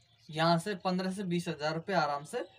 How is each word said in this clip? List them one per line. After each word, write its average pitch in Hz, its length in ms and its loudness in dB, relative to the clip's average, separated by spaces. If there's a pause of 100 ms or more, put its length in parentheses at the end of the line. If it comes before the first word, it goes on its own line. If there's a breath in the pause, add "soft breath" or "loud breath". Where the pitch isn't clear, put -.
(300)
यहाँ 165 280 4
से 208 180 -2
पन्द्रह 185 360 0
से 196 120 -6
बीस 175 240 -2
हजार 151 260 -2
रुपये 165 220 -2
आराम 147 280 2
से 247 200 -6 (160 loud breath)